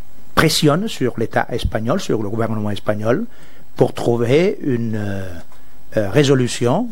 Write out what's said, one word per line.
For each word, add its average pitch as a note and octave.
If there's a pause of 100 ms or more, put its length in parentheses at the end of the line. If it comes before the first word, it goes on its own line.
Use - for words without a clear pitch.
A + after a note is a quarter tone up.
(360)
pressionnent D#3
sur B2
l'État A2+
espagnol, A#2
sur A2
le G2+
gouvernement G#2+
espagnol, A2 (480)
pour A#2+
trouver B2
une, A#2
euh, G2+ (720)
euh, G#2
résolution, C3